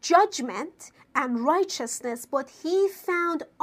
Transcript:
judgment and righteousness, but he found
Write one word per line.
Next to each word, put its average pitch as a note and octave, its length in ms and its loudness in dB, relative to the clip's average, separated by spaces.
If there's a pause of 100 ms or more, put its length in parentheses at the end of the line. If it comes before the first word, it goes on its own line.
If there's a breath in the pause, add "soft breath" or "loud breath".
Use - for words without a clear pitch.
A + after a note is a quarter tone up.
judgment E4 880 2 (240 soft breath)
and B3+ 240 0
righteousness, B3+ 840 -2 (100)
but C4 140 -2 (120)
he F#4+ 280 2
found F4 540 -2 (200)